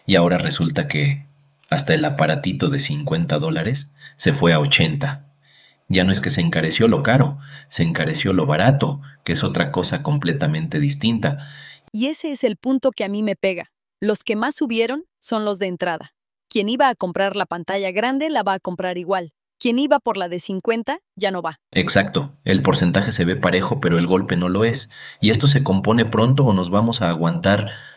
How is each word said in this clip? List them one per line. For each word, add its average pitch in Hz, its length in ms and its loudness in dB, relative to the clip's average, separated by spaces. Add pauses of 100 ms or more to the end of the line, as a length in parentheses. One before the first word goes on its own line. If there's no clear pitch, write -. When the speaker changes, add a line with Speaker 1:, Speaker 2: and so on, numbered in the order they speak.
Speaker 1:
y 98 80 2
ahora 87 240 4
resulta 78 480 -2
que 71 400 -2 (440)
hasta 156 220 0
el 78 120 2
aparatito 78 640 0
de 69 100 0
cincuenta 76 640 -2
dólares 82 500 -4 (260)
se 85 160 0
fue 85 200 4
a 78 80 4
ochenta. 73 760 0 (540)
Ya 92 160 4
no 95 80 4
es 92 80 2
que - 100 -2
se 92 100 0
encareció 82 460 2
lo 92 160 4
caro, - 380 2 (280)
se - 140 -2
encareció 80 500 0
lo 80 140 2
barato, - 540 2 (240)
que 85 80 -2
es - 100 -2
otra - 300 -2
cosa 90 320 -2
completamente 80 720 -2
distinta. 117 720 -2 (420)
Speaker 2:
Y 220 160 -4
ese 311 240 -6
es 269 140 -8
el 214 120 0
punto 262 360 0
que - 100 -6
a 196 60 -4
mí 208 160 -4
me 202 100 -2
pega. 180 380 -4 (280)
Los 208 220 0
que 208 140 -2
más 247 180 -2
subieron 233 520 -2 (120)
son 214 260 -4
los 202 140 -2
de 196 80 -2
entrada. 175 480 -6 (340)
Quien 208 200 0
iba 262 220 2
a 233 40 -2
comprar 196 400 -2
la 190 120 -2
pantalla 185 440 -4
grande 262 400 0
la 269 140 -2
va 196 100 0
a 190 60 -6
comprar 180 380 -6
igual. 180 340 -4 (260)
Quien 240 200 0
iba 285 220 2
por 220 160 -4
la 180 120 -4
de 175 120 -6
cincuenta 226 580 -4 (180)
ya 196 140 -2
no 180 100 -4
va. 160 200 -8 (120)
Speaker 1:
Exacto. - 720 0
El 95 180 4
porcentaje 87 500 2
se 90 120 0
ve 90 120 0
parejo, 90 440 0
pero 85 160 2
el 85 120 2
golpe 92 280 2
no 87 120 0
lo 98 160 2
es. - 260 -2 (300)
¿Y 107 100 4
esto 110 160 4
se 139 160 4
compone 107 420 2
pronto 117 400 2
o 113 80 4
nos 90 160 0
vamos 113 320 0
a 87 100 2
aguantar 85 600 0 (260)